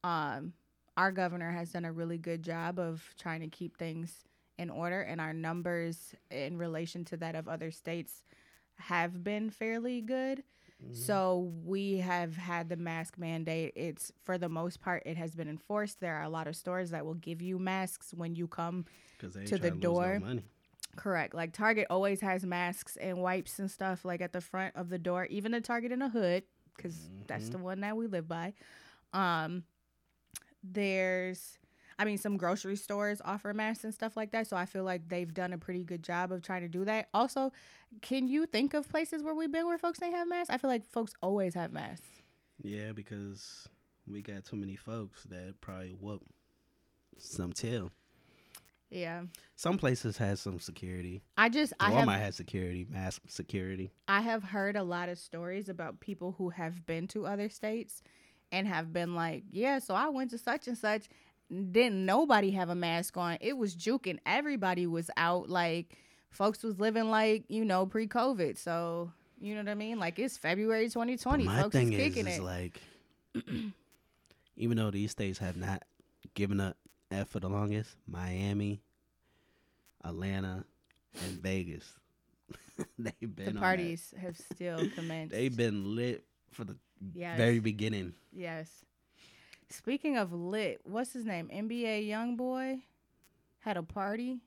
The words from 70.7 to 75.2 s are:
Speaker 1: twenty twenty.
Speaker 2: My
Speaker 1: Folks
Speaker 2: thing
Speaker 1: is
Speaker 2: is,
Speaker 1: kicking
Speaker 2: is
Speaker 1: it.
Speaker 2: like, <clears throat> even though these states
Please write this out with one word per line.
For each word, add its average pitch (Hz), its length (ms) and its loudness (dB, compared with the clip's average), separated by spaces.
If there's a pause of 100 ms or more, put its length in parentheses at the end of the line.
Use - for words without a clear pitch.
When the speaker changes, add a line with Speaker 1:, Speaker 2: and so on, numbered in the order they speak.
Speaker 1:
twenty 233 280 0
twenty. - 280 4
Speaker 2:
My 110 180 6
Speaker 1:
Folks 214 120 4
Speaker 2:
thing 120 180 8
Speaker 1:
is 104 80 4
Speaker 2:
is, - 60 6
Speaker 1:
kicking 95 200 2
Speaker 2:
is - 120 0
Speaker 1:
it. 98 40 0
Speaker 2:
like, 90 380 -2 (540)
<clears throat> 233 100 -2 (1120)
even 117 200 2
though 110 140 4
these 101 200 0
states 95 280 -2